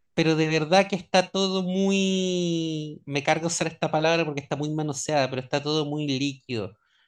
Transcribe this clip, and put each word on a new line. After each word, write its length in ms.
pero 220
de 120
verdad 400
que 80
está 320
todo 340
muy, 1400
me 160
carga 240
usar 200
esta 240
palabra 340
porque 160
está 160
muy 140
manoseada, 600
pero 120
está 200
todo 240
muy 200
líquido. 680